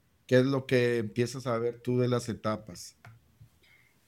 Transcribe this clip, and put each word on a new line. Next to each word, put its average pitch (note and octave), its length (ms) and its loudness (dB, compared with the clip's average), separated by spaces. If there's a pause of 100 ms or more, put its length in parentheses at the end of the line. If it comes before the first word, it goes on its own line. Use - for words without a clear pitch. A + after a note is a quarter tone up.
(260)
¿qué B2+ 120 6
es B2+ 80 6
lo C3+ 200 -2
que A#2+ 320 2
empiezas A#2+ 480 -4
a A#2 120 0
ver A#2+ 220 -4
tú B2 180 -2
de B2 100 2
las A#2+ 200 0
etapas? G#2 680 -6 (1120)